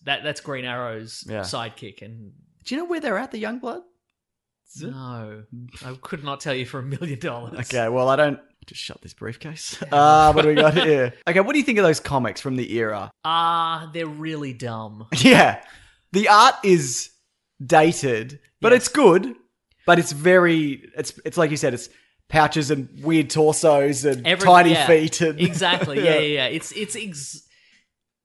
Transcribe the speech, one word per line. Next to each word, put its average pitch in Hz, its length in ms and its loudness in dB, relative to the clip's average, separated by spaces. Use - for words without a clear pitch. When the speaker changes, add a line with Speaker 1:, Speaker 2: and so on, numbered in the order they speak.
Speaker 1:
that, 139 180 -6
that's 147 180 -8
Green 131 240 -10
Arrow's 117 640 -12
Speaker 2:
Yeah. 107 120 -8
Speaker 1:
sidekick. 110 640 -12
And 110 300 -20
Speaker 2:
Do - 100 -10
you 294 60 -6
know 349 60 -8
where 339 140 -6
they're 233 180 -4
at, 262 140 -10
the 220 100 -12
Youngbloods? 240 400 -10
Speaker 1:
No, 120 600 -14
I 131 180 -16
could 156 200 -14
not 139 180 -10
tell 143 140 -6
you 127 120 -6
for 143 140 -14
a - 20 -10
million 139 360 -10
dollars. 120 420 -10
Speaker 2:
Okay, 120 280 -4
well, 127 220 0
I 135 60 2
don't, 143 220 2
just - 160 -16
shut - 180 -16
this - 140 -20
briefcase. 147 680 -14
Speaker 1:
Yeah. 143 80 -12
Speaker 2:
Uh, 151 60 6
what 156 80 4
do 156 60 2
we 151 60 4
got 147 200 4
Speaker 1:
<laughs> 180 120 2
Speaker 2:
here? 131 280 2
Okay, 175 140 2
what 226 140 0
do 302 40 2
you 262 60 0
think 226 140 0
of 202 60 4
those 156 160 2
comics 117 420 -4
from 131 140 -6
the 123 200 -6
era? 107 340 -4
Speaker 1:
Uh, 165 680 -2
they're 165 140 -6
really 151 460 -10
dumb. 110 580 -12
Speaker 2:
<laughs> - 40 -8
Yeah. 139 480 4
The 202 160 0
art 214 260 6
is 156 460 0
dated, 143 760 0
but 220 120 4
Speaker 1:
Yes. 247 100 6
Speaker 2:
it's - 60 -6
good. 202 460 4
But 175 120 6
it's 170 140 -2
very, 160 840 2
it's, - 280 -10
it's 156 140 -6
like 160 120 0
you 151 60 -4
said, 139 160 -2
it's 120 160 -10
pouches 151 420 2
and 139 200 -4
weird 156 280 0
torsos 147 760 2
and 131 220 -2
Speaker 1:
Every-, 180 200 0
Speaker 2:
tiny 180 260 8
Speaker 1:
yeah. 156 140 2
Speaker 2:
feet 160 360 2
and 160 180 -2
Speaker 1:
Exactly. 175 560 -2
Speaker 2:
<laughs> 202 80 0
Speaker 1:
Yeah, 165 120 4
Speaker 2:
Yeah. - 40 2
Speaker 1:
yeah, - 0 -
yeah. 147 280 -2
It's, 156 240 -8
it's 208 220 -8
ex-, 170 480 -14